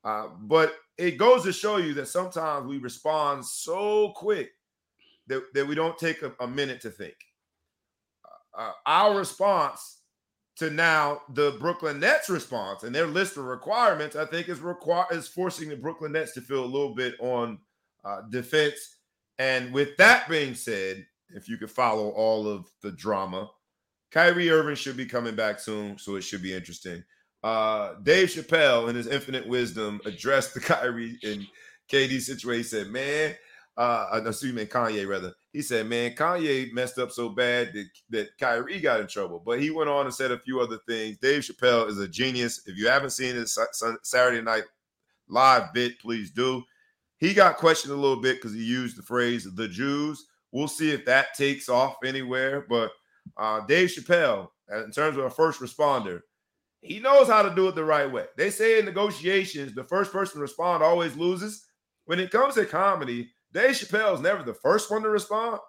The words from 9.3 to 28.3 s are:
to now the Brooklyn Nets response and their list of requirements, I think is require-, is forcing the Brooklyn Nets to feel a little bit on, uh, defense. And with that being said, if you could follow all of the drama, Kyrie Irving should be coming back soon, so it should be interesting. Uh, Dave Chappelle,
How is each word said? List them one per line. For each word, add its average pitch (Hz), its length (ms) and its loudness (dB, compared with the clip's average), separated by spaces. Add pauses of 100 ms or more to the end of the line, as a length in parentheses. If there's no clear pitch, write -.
to 160 140 -4
now 151 500 2 (140)
the 143 260 2
Brooklyn 160 400 -4
Nets 262 300 2
response 107 540 -6
and 120 100 -8
their 160 120 2
list 180 300 -2
of 143 80 -10
requirements, 151 720 0
I 151 80 -2
think 170 240 -6
is 165 120 -8
require-, 170 520 -2
is 170 160 -6
forcing 170 400 -6
the 147 80 -10
Brooklyn 151 360 -8
Nets 156 200 -4
to 131 80 -12
feel 131 240 -4
a - 20 -6
little 135 280 -4
bit 123 260 -4
on, 120 380 -4 (460)
uh, 101 260 -8
defense. 147 680 -2 (420)
And 131 340 0
with 143 240 0
that 233 320 8
being 147 260 -2
said, 95 500 -6 (260)
if - 180 -18
you 113 80 -10
could 110 140 -12
follow 110 400 0
all 110 360 2
of 101 240 -6 (120)
the 104 100 -8
drama, 95 580 -4 (640)
Kyrie 175 380 4
Irving 151 260 4
should 131 200 -8
be 131 100 -8
coming 117 280 -4
back 107 240 -2
soon, 104 400 -8
so 101 160 -8
it 95 80 -6
should 92 200 -8
be 95 120 -6
interesting. 87 480 -12 (400)
Uh, 110 520 -2 (100)
Dave 180 240 6
Chappelle, 147 600 2